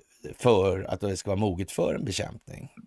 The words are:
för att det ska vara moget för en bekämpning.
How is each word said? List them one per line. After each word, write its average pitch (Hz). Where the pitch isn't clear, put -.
för 95
att -
det 98
ska -
vara 95
moget 95
för -
en -
bekämpning. -